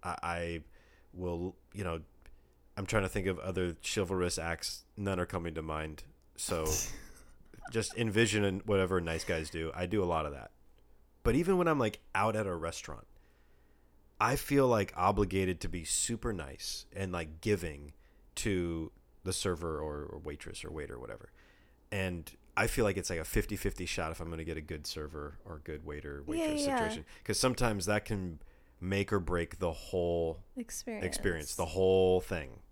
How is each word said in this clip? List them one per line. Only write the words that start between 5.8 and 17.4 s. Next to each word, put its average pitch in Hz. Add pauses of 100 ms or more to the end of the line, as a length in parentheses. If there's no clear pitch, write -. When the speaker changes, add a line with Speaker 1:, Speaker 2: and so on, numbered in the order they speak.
Speaker 1:
So 82 (560)
Speaker 2:
<laughs> -
Speaker 1:
just 110
envision 107
and 98
whatever 95
nice 82
guys 80
do. 82
I 90
do 95
a -
lot 80
of 71
that. 65 (720)
But 117
even 175
when 175
I'm, 151
like, 110 (160)
out 107
at 107
a 90
restaurant, 80 (1120)
I 117
feel, 139
like, 107
obligated 92
to 90
be 85
super 117
nice 73 (100)
and, 98
like, 80